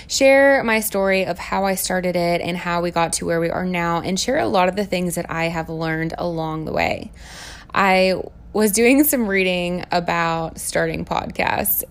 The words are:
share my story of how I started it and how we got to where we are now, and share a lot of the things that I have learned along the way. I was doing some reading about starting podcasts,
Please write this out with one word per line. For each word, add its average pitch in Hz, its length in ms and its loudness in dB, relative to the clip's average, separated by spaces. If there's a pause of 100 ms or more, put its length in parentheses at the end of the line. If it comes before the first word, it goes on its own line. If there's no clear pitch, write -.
share 277 560 6
my 220 160 2
story 196 460 0
of 180 120 -4
how 190 280 -2
I 196 100 0
started 185 400 -2
it 175 240 0
and 175 160 -4
how 175 260 -2
we 175 100 -2
got 165 220 0
to - 120 -6
where 170 160 0
we 170 80 0
are 180 160 -2
now, 170 340 0
and 185 180 -2
share 262 220 0
a - 80 0
lot 185 220 4
of 185 80 -2
the 208 80 -2
things 180 300 -2
that 175 140 -6
I 165 160 -4
have 165 240 -4
learned 160 480 -4
along 160 460 -4
the - 100 -6
way. - 380 -2 (600)
I 190 420 4 (380)
was 214 180 2
doing 240 320 6
some 247 240 0
reading 180 640 0
about 170 680 -2
starting 165 440 -2
podcasts, - 880 -2